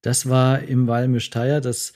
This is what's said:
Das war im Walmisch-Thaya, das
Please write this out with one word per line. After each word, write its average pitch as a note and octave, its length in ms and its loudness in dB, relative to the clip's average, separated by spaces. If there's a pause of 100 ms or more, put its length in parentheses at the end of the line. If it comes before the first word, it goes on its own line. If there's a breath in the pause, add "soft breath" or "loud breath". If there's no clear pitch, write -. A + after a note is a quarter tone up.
Das B2+ 260 -2
war C3 340 4
im B2+ 260 0
Walmisch-Thaya, B2 720 0
das B2 360 -6